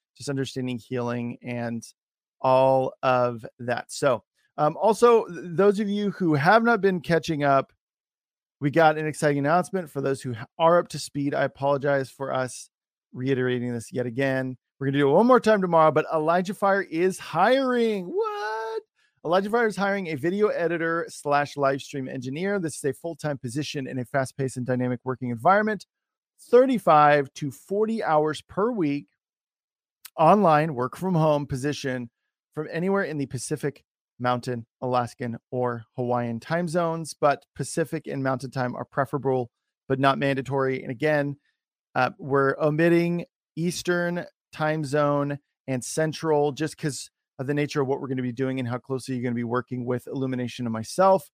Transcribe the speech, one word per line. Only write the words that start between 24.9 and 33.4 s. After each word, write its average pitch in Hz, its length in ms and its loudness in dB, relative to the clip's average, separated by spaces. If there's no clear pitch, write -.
working 127 260 -6
environment. 190 580 0
Thirty-five 156 920 6
to 147 160 -6
forty 214 540 -4
hours 151 380 0
per 220 300 -4
week, 147 360 -2
online, 160 600 4
work 123 200 -4
from 185 200 -2
home 151 320 2
position 131 640 -6
from 156 180 -8
anywhere 190 320 -2
in 151 140 -6
the 139 80 -4
Pacific, 135 580 -6